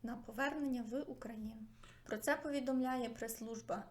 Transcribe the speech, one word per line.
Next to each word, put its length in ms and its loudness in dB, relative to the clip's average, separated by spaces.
на 140 -4
повернення 720 2
в 120 0
Україну. 640 -6
Про 140 -2
це 180 4
повідомляє 720 4
прес-служба 840 -2